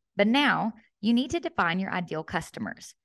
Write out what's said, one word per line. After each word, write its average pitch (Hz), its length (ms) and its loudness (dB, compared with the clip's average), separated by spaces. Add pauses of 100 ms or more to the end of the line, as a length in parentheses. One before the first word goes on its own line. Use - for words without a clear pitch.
(160)
but 202 100 4
now 226 460 2 (280)
you 226 140 2
need 247 160 0
to 339 80 -2
define 180 400 0
your 190 140 -2
ideal 160 320 -4
customers. - 720 -6 (100)